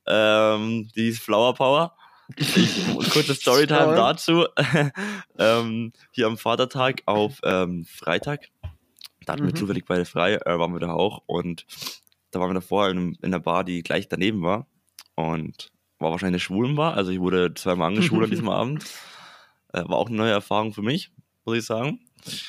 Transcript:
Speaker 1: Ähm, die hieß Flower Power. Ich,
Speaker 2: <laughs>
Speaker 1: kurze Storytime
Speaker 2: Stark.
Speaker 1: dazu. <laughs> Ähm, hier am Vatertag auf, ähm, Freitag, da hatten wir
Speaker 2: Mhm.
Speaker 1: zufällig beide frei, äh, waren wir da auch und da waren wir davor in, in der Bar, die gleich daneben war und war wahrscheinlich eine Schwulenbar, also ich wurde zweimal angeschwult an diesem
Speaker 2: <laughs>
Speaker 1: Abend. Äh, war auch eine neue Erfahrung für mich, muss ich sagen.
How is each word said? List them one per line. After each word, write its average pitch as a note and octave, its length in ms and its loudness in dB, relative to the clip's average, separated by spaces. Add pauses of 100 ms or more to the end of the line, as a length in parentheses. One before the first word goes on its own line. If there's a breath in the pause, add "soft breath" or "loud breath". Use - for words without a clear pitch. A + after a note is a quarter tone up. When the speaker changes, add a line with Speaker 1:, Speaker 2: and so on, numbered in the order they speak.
Speaker 1:
Ähm, A2 920 2
die A2+ 100 0
hieß A2+ 140 -2
Flower A2+ 360 2
Power. C#3+ 400 2 (420 loud breath)
Ich, F3 480 2
Speaker 2:
<laughs> - 260 0
Speaker 1:
kurze D3 220 2
Storytime D3 600 4
Speaker 2:
Stark. - 20 4
Speaker 1:
dazu. D#3+ 500 2 (100)
<laughs> C#3+ 360 2 (480 loud breath)
Ähm, A2+ 540 2 (180 soft breath)
hier A#2 160 0
am A2+ 100 -2
Vatertag B2+ 680 0
auf, G#2+ 380 0
ähm, F2+ 420 0
Freitag, - 640 -4 (760)
da D3 80 -4
hatten D3 120 -4
wir - 60 0
Speaker 2:
Mhm. - 40 -6
Speaker 1:
zufällig G2+ 300 -4
beide F2+ 180 0
frei, F2 320 0
äh, F2 240 0
waren E2+ 140 0
wir F2 80 -8
da F2 100 -4
auch E2+ 360 -2
und F2 380 -4 (640 loud breath)
da F#2 100 -4
waren F#2 80 0
wir F#2+ 60 -2
davor F#2+ 340 0
in, F2+ 320 -2
in F#2 100 -2
der F2+ 80 0
Bar, E2+ 240 0
die F2+ 200 -6
gleich F2 260 -4
daneben F#2+ 340 -2
war G2+ 240 -2 (480)
und D#2+ 540 -6 (280)
war D#2+ 140 -2
wahrscheinlich F2+ 220 -2
eine F2+ 80 0
Schwulenbar, C#3+ 560 -2
also F#2+ 140 -2
ich F#2 100 -4
wurde F2+ 320 0
zweimal F2+ 340 -2
angeschwult A2 380 2
an G#2+ 60 -2
diesem D#3 180 -2
Speaker 2:
<laughs> - 0 -
Speaker 1:
Abend. C3 340 -2 (880 loud breath)
Äh, F2 160 -4
war F2+ 100 0
auch F#2+ 120 0
eine A2+ 80 -4
neue A2 140 2
Erfahrung G#2 420 -2
für G#2 80 -10
mich, A#2+ 300 -4 (340)
muss A2+ 120 -2
ich A2+ 80 -2
sagen. B2 360 -4 (480 loud breath)